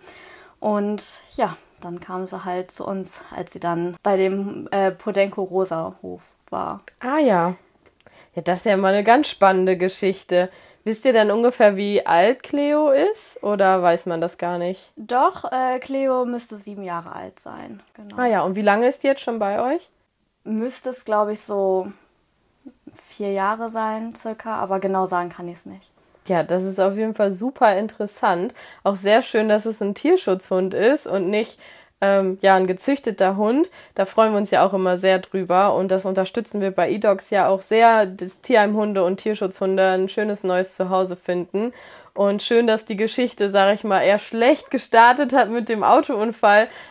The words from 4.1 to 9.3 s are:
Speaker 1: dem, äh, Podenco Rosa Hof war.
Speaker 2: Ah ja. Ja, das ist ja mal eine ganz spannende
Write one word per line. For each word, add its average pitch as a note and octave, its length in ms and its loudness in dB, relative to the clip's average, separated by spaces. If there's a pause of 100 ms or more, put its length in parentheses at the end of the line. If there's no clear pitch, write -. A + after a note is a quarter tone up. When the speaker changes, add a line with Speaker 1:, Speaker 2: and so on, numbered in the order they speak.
Speaker 1:
dem, G3 540 -2
äh, G3 200 0
Podenco G3 500 -2
Rosa F#3 600 -4
Hof F3+ 180 -14 (300)
war. F#3 300 -6 (180)
Speaker 2:
Ah C4 180 -4
ja. F#3 380 2 (800)
Ja, F3 80 -10
das F3 160 -2
ist - 60 -8
ja G3+ 120 2
mal G3 160 2
eine G3+ 100 2
ganz A#3+ 260 4
spannende F#3 480 4